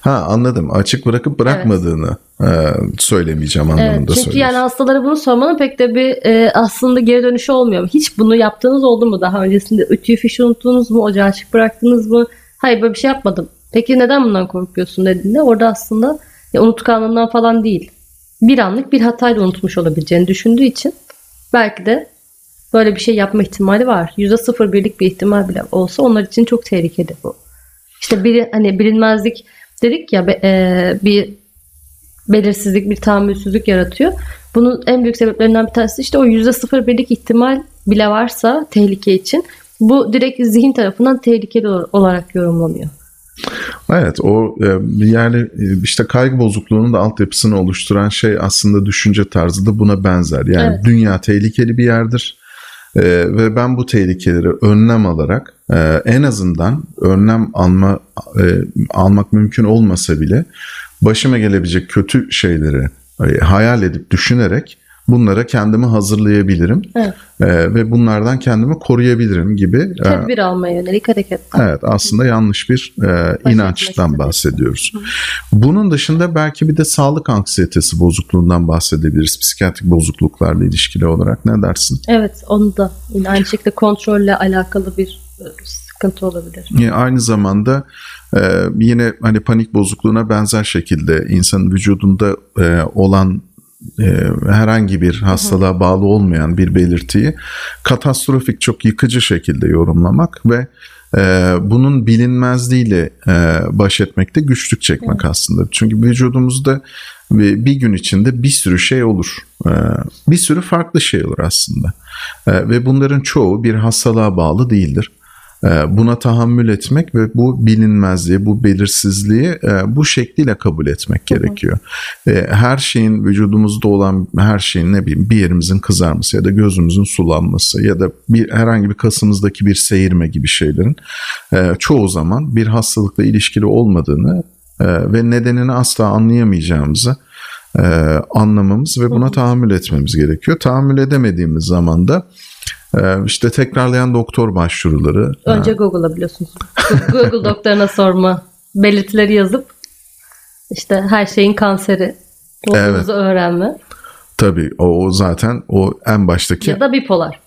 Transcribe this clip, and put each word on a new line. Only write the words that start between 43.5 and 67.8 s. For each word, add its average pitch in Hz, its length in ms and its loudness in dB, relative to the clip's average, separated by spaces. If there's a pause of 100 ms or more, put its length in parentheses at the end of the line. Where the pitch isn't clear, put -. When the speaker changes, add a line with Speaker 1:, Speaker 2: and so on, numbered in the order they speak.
Speaker 1:
Evet, 139 300 0
o, 110 420 0
e, 104 40 2 (400)
yani, 117 300 2
e, 98 460 -2
işte 113 220 -2
kaygı 127 340 0
bozukluğunun 110 540 0
da 110 60 2
altyapısını 104 600 0
oluşturan 101 480 0
şey 104 320 0
aslında 101 460 0
düşünce 101 420 0
tarzı 90 380 0
da 107 120 0
buna 101 260 2
benzer. 87 420 0
Yani 85 280 2
Speaker 2:
Evet. 98 100 -6
Speaker 1:
dünya 110 360 4
tehlikeli 110 580 0
bir 120 60 2
yerdir. 117 540 -2 (580)
E, 98 60 2 (340)
ve 110 200 2
ben 123 200 0
bu 123 100 -4
tehlikeleri 92 640 0 (140)
önlem 110 440 4
alarak, 85 480 -2 (180)
e, - 40 2 (280)
en 123 180 2
azından 101 600 -2 (180)
önlem 104 540 2
alma, 95 440 2 (420)
e, - 20 4 (480)
almak 101 420 2
mümkün 107 320 2
olmasa 98 560 2
bile 90 240 0 (580)
başıma 120 360 2
gelebilecek 92 520 0
kötü 104 420 -2
şeyleri, 76 560 0 (360)
e, 69 140 2
hayal 107 440 2
edip 90 280 -4
düşünerek 117 680 -2 (300)
bunlara 117 380 2
kendimi 110 400 0
hazırlayabilirim. 104 960 0 (140)
Speaker 2:
Evet. 208 180 -2 (260)
Speaker 1:
E, 90 340 2
ve 113 160 0